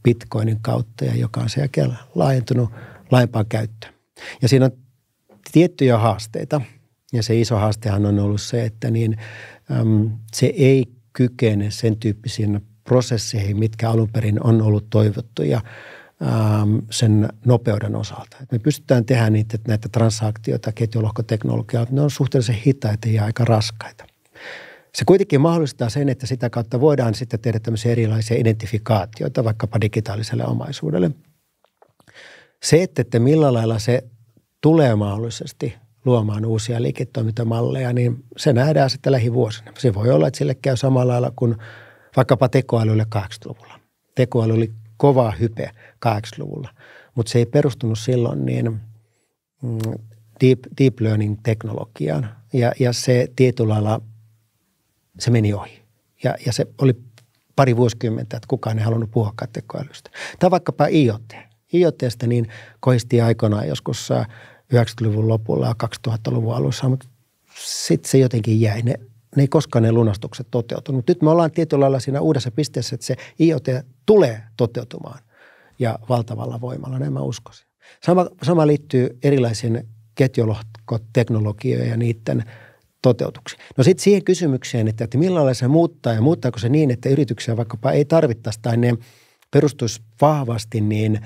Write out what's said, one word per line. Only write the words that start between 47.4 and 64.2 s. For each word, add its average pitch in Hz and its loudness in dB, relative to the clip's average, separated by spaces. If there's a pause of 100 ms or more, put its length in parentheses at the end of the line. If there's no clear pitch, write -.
perustunut 117 0
silloin 127 -2
niin, 123 -2 (960)
mm, 113 -6 (420)
deep, 127 4 (220)
deep 135 2
learning-teknologiaan. 110 -4 (240)
Ja, 123 2
ja 123 0
se 123 0
tietyllä 117 2
lailla – 107 0 (1160)
se - 0
meni 107 2
ohi. - -12 (420)
Ja, 131 -2 (100)
ja 120 -2
se - -2 (140)
oli 131 4 (640)
pari 127 4
vuosikymmentä, 117 -2
että - -16
kukaan 110 -4
ei 107 0
halunnut 113 -2
puhuakaan 110 -2
tekoälystä. - -12 (300)
Tai 180 4
vaikkapa 151 0
I 139 4
O 104 -6 (100)
T. - -20 (400)
I 175 4
O 156 2
T:stä 120 -4
niin 120 0 (320)
kohisti 120 2
aikoinaan 113 2
joskus, 143 -6
ää, 123 0 (460)